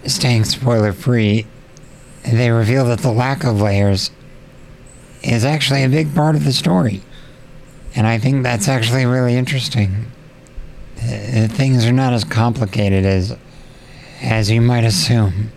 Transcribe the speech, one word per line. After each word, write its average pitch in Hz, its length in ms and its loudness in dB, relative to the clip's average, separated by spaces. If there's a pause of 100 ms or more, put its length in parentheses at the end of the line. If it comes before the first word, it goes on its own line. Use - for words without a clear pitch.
staying 120 380 0
spoiler 110 480 0
free, 110 520 0 (760)
they 117 280 2
reveal 117 340 2
that 120 160 0
the 127 100 0
lack 127 340 0
of 107 160 2
layers 98 500 2 (1120)
is 117 220 0
actually 139 380 0
a 131 60 2
big 147 260 0
part 151 220 2
of 147 80 0
the 139 80 2
story. 165 500 0 (920)
And 110 120 0
I 113 120 0
think 131 260 0
that's 120 240 -2
actually 127 380 0
really 123 280 2
interesting. 113 760 -2 (880)
Uh, 113 500 -2
things 127 380 2
are 120 60 4
not 131 200 2
as 110 120 0
complicated 107 800 0
as, 98 320 0 (840)
as 110 300 0
you 113 100 4
might 120 240 2
assume. 107 720 0